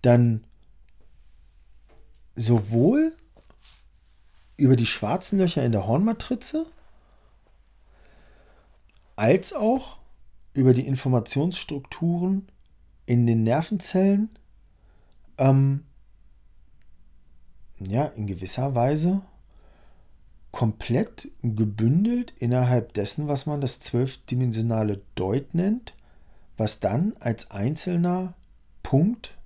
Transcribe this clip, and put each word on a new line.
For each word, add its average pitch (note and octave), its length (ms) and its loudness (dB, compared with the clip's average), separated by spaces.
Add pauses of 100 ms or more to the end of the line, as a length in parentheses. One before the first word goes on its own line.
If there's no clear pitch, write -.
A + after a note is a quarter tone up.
dann A#2+ 420 4 (1900)
sowohl A#2+ 760 2 (1400)
über C3 200 6
die A#2 100 0
schwarzen - 520 -2
Löcher E3+ 260 0
in A#2+ 80 0
der G2 140 0
Hornmatrize A3 760 -2 (2500)
als A#2+ 360 2
auch B3 460 -2 (560)
über C3 200 6
die B2+ 120 0
Informationsstrukturen E3 1600 -2 (600)
in A#2+ 200 4
den A2+ 160 2
Nervenzellen, F#3+ 880 0 (1080)
ähm, C3+ 460 4 (1900)
ja, G#2 280 -4
in A2 200 -10
gewisser G2 480 -6
Weise D3+ 480 0 (1300)
komplett - 800 -4 (120)
gebündelt A#2+ 960 0
innerhalb B2 540 0
dessen, B2 360 -4
was C#3+ 180 -4
man D3 140 -4
das C3 200 -6
zwölfdimensionale A#2 1200 -2 (140)
Deut G#2+ 400 -4
nennt, G3+ 400 -2 (640)
was A2 240 -2
dann C3+ 400 0
als - 300 -6
einzelner F3 840 -2 (480)
Punkt F3+ 640 0